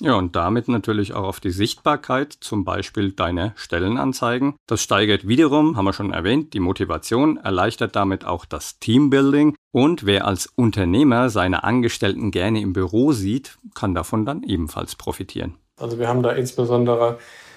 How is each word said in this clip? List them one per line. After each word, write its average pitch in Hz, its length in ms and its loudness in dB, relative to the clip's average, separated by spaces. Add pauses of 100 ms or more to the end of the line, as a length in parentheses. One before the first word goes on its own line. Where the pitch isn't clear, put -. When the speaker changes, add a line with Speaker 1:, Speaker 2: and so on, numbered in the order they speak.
Speaker 1:
Ja, 135 140 2
und 92 220 0
damit 98 320 0
natürlich 107 460 -2
auch 101 100 -4
auf 95 160 -6
die 98 100 -4
Sichtbarkeit, 131 840 -2
zum 101 320 -6
Beispiel 95 480 -4
deiner 87 440 -2
Stellenanzeigen. 123 960 -2 (120)
Das - 160 -2
steigert 101 440 2
wiederum, 147 500 4
haben 98 100 0
wir 98 80 0
schon 101 180 -4
erwähnt, 110 400 -2
die 101 80 -4
Motivation, 98 800 0
erleichtert 98 580 -2
damit 98 280 0
auch 90 200 -6
das - 340 -12
Teambuilding. 139 800 4 (160)
Und 135 340 2
wer 98 200 2
als 98 280 -2
Unternehmer 117 760 4
seine 92 340 0
Angestellten 110 680 0
gerne 104 300 0
im 101 120 -2
Büro 107 400 2
sieht, 107 460 -4 (160)
kann 95 200 -4
davon 107 300 -2
dann 151 180 -6
ebenfalls 87 520 -4
profitieren. - 640 -8 (240)
Speaker 2:
Also 117 180 -6
wir 120 80 -2
haben 123 160 0
da 120 80 2
insbesondere 120 880 0 (380)